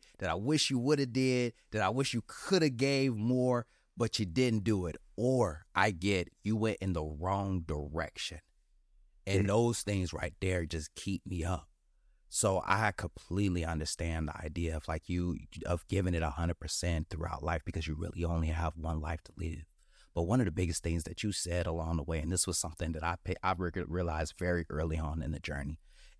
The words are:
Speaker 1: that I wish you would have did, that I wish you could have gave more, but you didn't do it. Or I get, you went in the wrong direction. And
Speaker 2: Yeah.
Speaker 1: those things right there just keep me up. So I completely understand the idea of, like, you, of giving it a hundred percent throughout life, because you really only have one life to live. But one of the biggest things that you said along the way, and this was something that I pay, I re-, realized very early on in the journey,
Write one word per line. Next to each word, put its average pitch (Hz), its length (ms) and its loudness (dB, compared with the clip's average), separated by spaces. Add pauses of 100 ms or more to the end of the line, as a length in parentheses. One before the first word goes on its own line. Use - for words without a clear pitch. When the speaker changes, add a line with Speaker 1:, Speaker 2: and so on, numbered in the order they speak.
(180)
Speaker 1:
that 92 120 -2
I 80 60 0
wish 135 340 2
you 135 100 2
would 139 200 4
have 127 140 0
did, 123 400 2 (180)
that 107 100 0
I 92 60 4
wish 127 260 0
you 120 140 -2
could - 340 2
have 143 140 4
gave 135 400 2
more, 123 520 2 (280)
but - 240 0
you 110 60 0
didn't 110 400 2
do 98 200 2
it. 80 120 -4 (180)
Or 117 580 2
I 101 180 4
get, 90 420 0 (100)
you 110 140 2
went 107 240 0
in 95 100 0
the 78 140 0
wrong 92 560 0
direction. 78 800 -6 (840)
And 95 180 4
Speaker 2:
Yeah. 101 40 2
Speaker 1:
those 117 340 4
things 95 300 0
right - 300 -4
there 92 240 0
just 78 300 -6
keep - 300 -4
me 87 200 -2
up. 87 240 -2 (600)
So 95 320 2
I 104 280 2
completely 90 720 -2
understand 82 640 -2
the 76 100 -6
idea 80 400 -2
of, - 100 -8
like, 80 220 -4
you, 87 280 0 (280)
of 87 220 -2
giving 92 260 2
it 82 80 2
a 78 80 2
hundred 82 300 -2
percent 82 500 -2
throughout 82 340 -6
life, 82 220 -2
because 80 220 -4
you 78 80 -2
really 82 280 -4
only 82 260 2
have 82 260 0
one 80 260 -4
life 80 220 -6
to - 120 -20
live. 80 300 -6 (480)
But 85 100 0
one 107 160 4
of 117 60 4
the 87 60 0
biggest 82 320 0
things 82 200 0
that 80 200 -8
you 107 80 0
said 87 340 -2
along 82 320 0
the 73 60 -2
way, 80 160 -2
and 76 120 -2
this 90 140 2
was 87 140 -2
something 82 320 -4
that 80 120 -6
I 85 200 -2
pay, 92 180 -2
I 92 160 2
re-, 87 140 -2 (160)
realized 82 500 -2
very 87 320 0
early 80 300 0
on 78 240 -2
in 76 80 -4
the 73 80 -4
journey, 71 400 -6 (400)